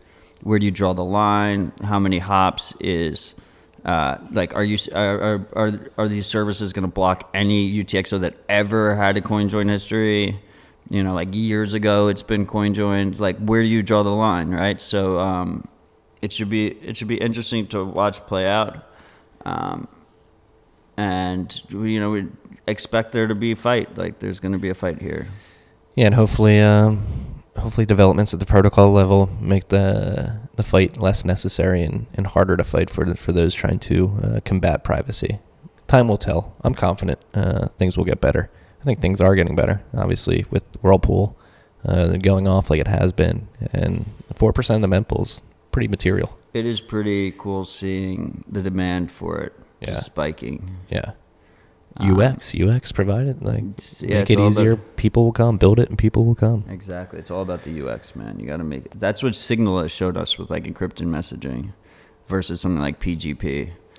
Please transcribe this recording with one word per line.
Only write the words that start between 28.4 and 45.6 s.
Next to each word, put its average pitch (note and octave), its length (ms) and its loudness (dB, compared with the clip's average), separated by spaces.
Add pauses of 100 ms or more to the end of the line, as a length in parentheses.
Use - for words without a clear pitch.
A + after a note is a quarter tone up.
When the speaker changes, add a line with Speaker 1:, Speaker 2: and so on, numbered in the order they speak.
Speaker 2:
protocol G2+ 480 8
level G2 360 6 (120)
make G2 260 0
the, G2 720 0 (160)
the G#2+ 80 -2
fight F#2 320 4
less G2+ 300 0
necessary F#2 580 0
and, G#2+ 300 -4
and G2 140 -4
harder F#2 280 2
to F2+ 80 2
fight E2+ 260 0
for, F2 260 -2
for - 180 -2
those E2 200 4
trying F#2 260 -2
to, F#2 440 0
uh, G#2+ 220 -2
combat F2 400 0
privacy. G#2 540 -4 (480)
Time B2+ 200 6
will G#2+ 80 2
tell. F2 460 -4
I'm B2 120 0
confident, F2+ 460 -2 (140)
uh, F#2 340 0 (100)
things F#2 200 0
will F2 80 2
get - 160 0
better. E2 280 2 (300)
I - 40 -16
think - 180 0
things F#2+ 200 0
are F#2+ 140 6
getting E2+ 200 2
better, G2 260 2 (160)
obviously, F2+ 540 0
with - 120 -2 (180)
Whirlpool, F#2+ 540 4 (480)
uh, F2+ 340 2
going F#2+ 300 2
off F#2+ 220 2
like E2 100 4
it - 80 0
has - 240 2
been. E2+ 360 0 (260)
And - 320 -2 (300)
four A2 180 4
percent A2 280 0
of G2 80 2
the F#2+ 60 4
mempool's - 460 -2 (300)